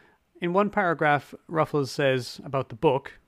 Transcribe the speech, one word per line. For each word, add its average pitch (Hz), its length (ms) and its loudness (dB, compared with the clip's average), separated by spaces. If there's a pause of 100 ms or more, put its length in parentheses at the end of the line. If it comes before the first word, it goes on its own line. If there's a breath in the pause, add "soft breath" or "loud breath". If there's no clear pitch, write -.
(420 loud breath)
in 175 100 -2
one 196 180 2
paragraph, 156 640 0 (140)
Ruffles 147 420 0
says 131 540 -2
about 135 240 -4
the 131 80 -14
book, 139 380 0 (140)